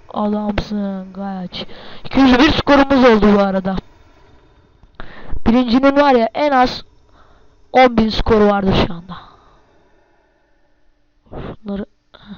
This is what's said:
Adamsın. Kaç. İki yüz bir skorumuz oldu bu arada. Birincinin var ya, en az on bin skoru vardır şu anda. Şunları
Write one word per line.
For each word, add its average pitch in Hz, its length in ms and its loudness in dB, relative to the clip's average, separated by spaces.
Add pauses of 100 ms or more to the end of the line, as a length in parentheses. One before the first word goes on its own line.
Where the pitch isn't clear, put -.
(140)
Adamsın. 208 1000 -6
Kaç. 190 540 -12 (380)
İki - 160 -2
yüz 254 180 4
bir 302 120 4
skorumuz 277 540 2
oldu 214 300 4
bu 202 60 4
arada. 190 360 -2 (1700)
Birincinin 254 500 2
var 285 180 4
ya, 226 200 2
en 294 160 -2
az 254 340 0 (880)
on 247 240 4
bin 220 120 2
skoru 208 380 2
vardır 196 400 0
şu - 80 -6
anda. 175 220 -16 (2250)
Şunları 196 560 -12 (520)